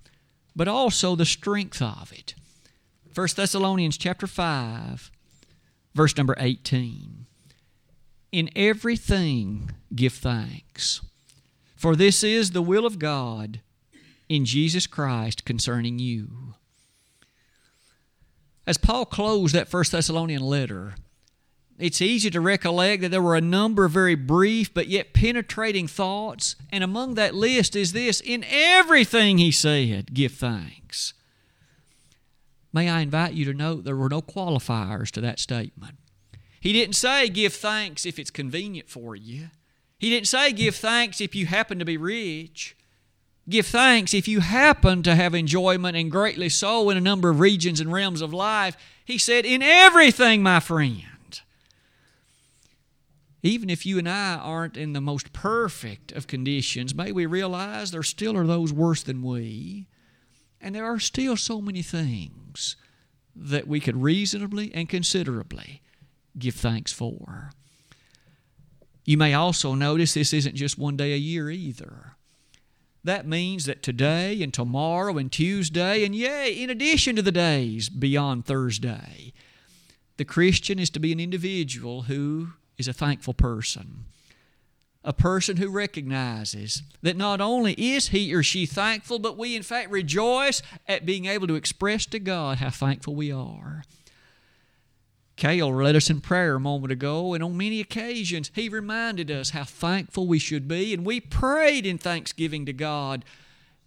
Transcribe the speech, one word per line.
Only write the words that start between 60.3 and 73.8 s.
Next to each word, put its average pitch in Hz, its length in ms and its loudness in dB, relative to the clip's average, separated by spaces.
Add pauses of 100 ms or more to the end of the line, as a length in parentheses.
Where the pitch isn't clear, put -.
and 196 160 -10
there 220 100 -8
are 226 140 -4
still 262 360 -2
so 220 240 -4
many 196 220 -6
things 131 920 -6 (580)
that 143 320 -6
we 151 140 -2
could 127 200 -2
reasonably 202 720 0
and 165 160 -6
considerably 143 920 -4 (580)
give 123 160 -4
thanks 113 380 -2
for. - 580 -10 (1500)
You 151 140 4
may 151 160 4
also 151 400 0
notice 151 400 2
this 151 180 0
isn't 143 220 0
just 139 240 -6
one 143 180 -4
day 143 160 -2
a 143 40 -2
year 151 340 -6
either. 143 640 -14 (880)
That 180 220 -4
means 175 380 -4
that 135 180 -6